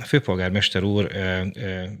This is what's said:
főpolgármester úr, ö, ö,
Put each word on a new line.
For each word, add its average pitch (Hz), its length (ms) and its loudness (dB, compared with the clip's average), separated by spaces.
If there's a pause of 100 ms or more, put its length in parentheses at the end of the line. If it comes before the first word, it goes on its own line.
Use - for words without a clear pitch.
főpolgármester 92 800 2
úr, 101 320 2
ö, 92 260 0 (140)
ö, 95 280 -6 (180)